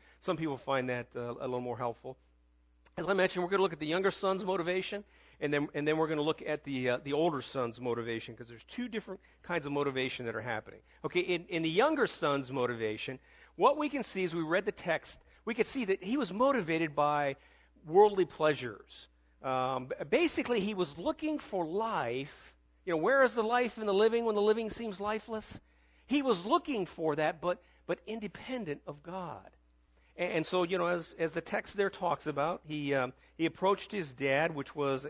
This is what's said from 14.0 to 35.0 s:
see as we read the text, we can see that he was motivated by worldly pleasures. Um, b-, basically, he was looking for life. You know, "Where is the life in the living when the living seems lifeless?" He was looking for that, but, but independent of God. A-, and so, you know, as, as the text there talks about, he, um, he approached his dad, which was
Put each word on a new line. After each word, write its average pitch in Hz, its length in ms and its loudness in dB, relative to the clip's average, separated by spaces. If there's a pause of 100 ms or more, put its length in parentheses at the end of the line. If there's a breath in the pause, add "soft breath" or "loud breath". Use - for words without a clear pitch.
see 190 120 0
as 165 100 -2
we 170 80 0
read 175 240 0
the 202 60 0
text, - 400 -4 (340 soft breath)
we - 80 -2
can 226 180 2
see 262 140 -4
that 190 160 0
he 214 140 -2
was 233 140 -2
motivated 175 640 2
by 147 420 2 (500 soft breath)
worldly 190 400 8
pleasures. 123 640 0 (520)
Um, 131 460 -2
b-, - 220 -6
basically, 254 500 2
he 208 140 -2
was 180 140 -2 (100)
looking 302 400 -2 (120)
for 185 140 -2
life. 156 640 -2 (560)
You 180 80 -2
know, 160 60 2
"Where 262 260 4
is 220 100 4
the 233 80 2
life 240 360 2
in 220 80 -4
the 202 80 4
living 226 320 4
when 220 80 2
the 208 80 2
living 214 280 4
seems 202 300 -8
lifeless?" 214 440 -4 (600 soft breath)
He 285 140 2
was 247 240 4
looking 247 420 2 (100)
for 160 200 0
that, 156 240 2
but, 175 220 -2 (240 soft breath)
but 170 200 -2
independent 214 800 -8
of 147 160 -12
God. 165 460 -10 (720 soft breath)
A-, 180 40 -4
and 170 280 0
so, 185 140 2
you 180 120 0
know, 175 120 2
as, 175 180 -2 (120)
as 160 140 0
the 170 80 -4
text - 380 -6
there 196 100 2
talks 170 380 -2
about, 151 380 0
he, 147 280 -2
um, 131 220 2 (240 soft breath)
he 165 80 2
approached 190 440 0
his 190 160 -4 (140)
dad, 139 340 2
which 143 200 -8
was 139 360 -2